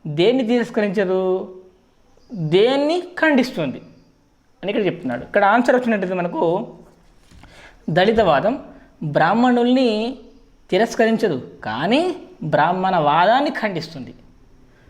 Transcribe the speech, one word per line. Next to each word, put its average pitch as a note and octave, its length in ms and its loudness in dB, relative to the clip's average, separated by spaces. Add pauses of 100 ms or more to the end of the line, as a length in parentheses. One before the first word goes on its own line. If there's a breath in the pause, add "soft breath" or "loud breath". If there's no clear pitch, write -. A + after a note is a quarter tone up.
దేన్ని G3+ 360 2
తిరస్కరించదు, G3 1120 -2 (800)
దేన్ని B3+ 680 0 (160)
ఖండిస్తుంది A#3 600 0 (840)
అని F#3 80 -6
ఇక్కడ G#3+ 140 -2
చెప్తున్నాడు. C3 360 -4
ఇక్కడ G3+ 240 0
ఆన్సర్ B3 300 4
వచ్చినట్టయితే G#3 400 -2
మనకు F3 520 -2 (1200 loud breath)
దళితవాదం F#3+ 720 2 (440 loud breath)
బ్రాహ్మణుల్ని A#3+ 1120 2 (540)
తిరస్కరించదు A3 760 0 (160)
కానీ G#3+ 520 -2 (280)
బ్రాహ్మణవాదాన్ని F3+ 1080 2
ఖండిస్తుంది. D3+ 640 -8 (760 soft breath)